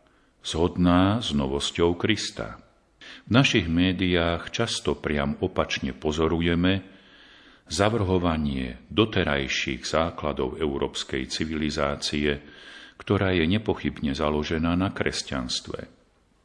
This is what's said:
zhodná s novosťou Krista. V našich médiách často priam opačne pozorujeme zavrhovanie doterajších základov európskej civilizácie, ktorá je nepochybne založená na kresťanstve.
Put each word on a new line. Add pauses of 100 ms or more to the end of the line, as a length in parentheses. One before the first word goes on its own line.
(420)
zhodná
s
novosťou
Krista. (640)
V
našich
médiách
často
priam
opačne
pozorujeme (880)
zavrhovanie
doterajších
základov
európskej
civilizácie, (560)
ktorá
je
nepochybne
založená
na
kresťanstve. (580)